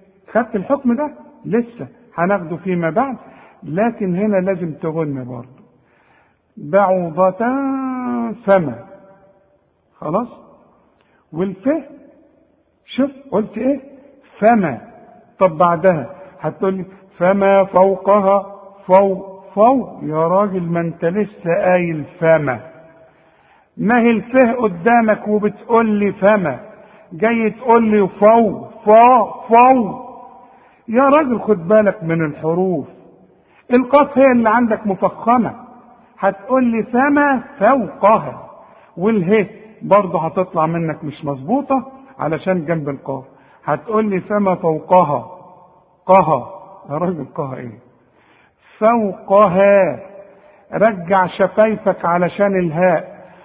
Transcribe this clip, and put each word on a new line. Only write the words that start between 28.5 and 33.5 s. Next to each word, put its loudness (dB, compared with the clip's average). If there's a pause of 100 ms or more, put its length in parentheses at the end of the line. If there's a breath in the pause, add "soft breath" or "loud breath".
فا، 6
فو. 2 (840 soft breath)
يا 2
راجل 2
خد -2
بالك 2
من -2
الحروف، -4 (840 soft breath)